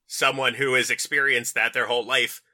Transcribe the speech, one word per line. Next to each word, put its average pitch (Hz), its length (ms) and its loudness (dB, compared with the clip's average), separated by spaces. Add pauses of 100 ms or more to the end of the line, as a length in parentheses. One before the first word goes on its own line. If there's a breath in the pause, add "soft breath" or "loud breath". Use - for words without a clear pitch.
someone 135 480 0
who 131 180 0
has 123 160 2
experienced 135 640 0
that 113 180 0
their 120 140 -2
whole 120 180 0
life, 123 360 0 (120)